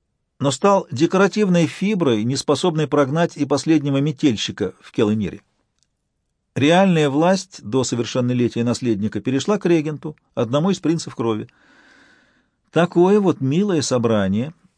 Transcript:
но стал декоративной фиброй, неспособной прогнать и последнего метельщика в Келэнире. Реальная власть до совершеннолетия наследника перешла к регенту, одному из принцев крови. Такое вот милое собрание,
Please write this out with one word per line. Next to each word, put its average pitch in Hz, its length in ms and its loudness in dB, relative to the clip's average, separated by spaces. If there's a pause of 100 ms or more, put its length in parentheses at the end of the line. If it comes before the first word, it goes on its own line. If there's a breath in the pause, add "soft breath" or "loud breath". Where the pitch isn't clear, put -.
(380)
но 135 120 -2
стал 196 400 2
декоративной 180 760 2
фиброй, 151 580 0
неспособной 143 640 -2
прогнать 147 480 0
и 147 80 -4
последнего 143 540 0
метельщика 120 840 -2
в - 120 -20
Келэнире. 107 500 -2 (1120)
Реальная 160 560 2
власть 175 520 -2
до 123 220 -2
совершеннолетия 120 800 -2
наследника 110 560 -2
перешла 135 380 -2
к 202 80 -4
регенту, 156 500 -2 (180)
одному 135 360 0
из 185 100 -2
принцев 160 340 -4
крови. 113 340 -4 (1200 soft breath)
Такое 175 500 4
вот 175 200 0
милое 160 420 0
собрание, 113 720 0 (240)